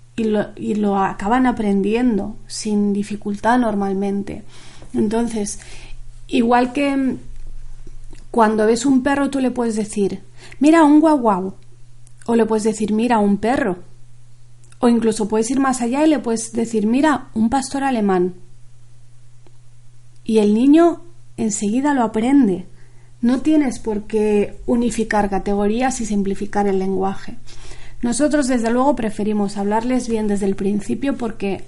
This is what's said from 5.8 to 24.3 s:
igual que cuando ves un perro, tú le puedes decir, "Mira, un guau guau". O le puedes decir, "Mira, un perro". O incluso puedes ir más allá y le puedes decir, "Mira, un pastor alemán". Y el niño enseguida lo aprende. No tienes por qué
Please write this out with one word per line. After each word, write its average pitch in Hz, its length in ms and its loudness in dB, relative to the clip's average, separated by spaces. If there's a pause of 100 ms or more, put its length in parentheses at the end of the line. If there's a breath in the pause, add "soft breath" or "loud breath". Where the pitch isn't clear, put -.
igual 247 440 2
que 277 440 0 (1120)
cuando 214 360 2
ves 226 180 2
un 262 180 4
perro, 277 280 0
tú 277 100 -2
le 254 100 0
puedes 233 260 -2
decir, 202 460 -2 (360 loud breath)
"Mira, 311 260 6
un 302 160 8
guau 311 180 6
guau". 190 360 0 (720)
O 233 100 2
le 220 100 6
puedes 220 180 0
decir, 208 280 0
"Mira, 226 260 2
un 202 200 4
perro". 226 400 0 (1000)
O 247 80 4
incluso 220 400 2
puedes 220 220 0
ir 269 100 0
más 262 200 0
allá 254 240 0
y 320 60 6
le 285 80 4
puedes 226 340 -4
decir, 220 340 -2
"Mira, 285 480 2
un 226 140 2
pastor 269 360 -2
alemán". 196 500 0 (1900)
Y 220 140 2
el 208 160 4
niño 311 460 6 (360)
enseguida 226 580 0
lo 254 80 2
aprende. 226 640 2 (560 soft breath)
No 247 180 4
tienes 302 380 2
por 208 240 -4
qué 208 640 0